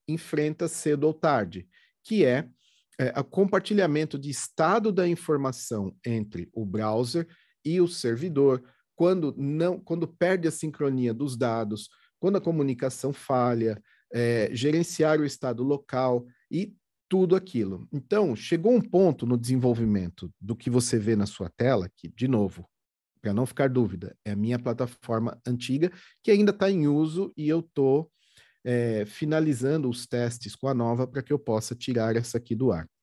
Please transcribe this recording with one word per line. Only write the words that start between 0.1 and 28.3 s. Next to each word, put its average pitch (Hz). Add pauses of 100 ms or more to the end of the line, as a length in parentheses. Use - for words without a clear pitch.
cedo 147
ou 156
tarde, 110 (340)
que 208
é, - (500)
é, 127
o 135
compartilhamento 185
de 143
estado 196
da 180
informação 131 (100)
entre 104
o 110
browser 110 (360)
e 165
o 175
servidor, 139 (320)
quando 170
não, 156
quando 165
perde 175
a -
sincronia 135
dos 127
dados, 113 (280)
quando 196
a 185
comunicação 139
falha, 120 (300)
é, 117
gerenciar 156
o 147
estado 123
local 127 (240)
e 202 (320)
tudo 185
aquilo. 110
Então, 160
chegou 165
um 247
ponto 180
no 123
desenvolvimento 113
do 110
que -
você 120
vê 110
na 101
sua -
tela, 117
que, -
de 120
novo, 101 (540)
pra 101
não 120
ficar 135
dúvida, 98
é 104
a 101
minha 117
plataforma 120
antiga, 127 (300)
que -
ainda 208
tá 196
em 170
uso 156
e 151
eu 160
tô, 147 (540)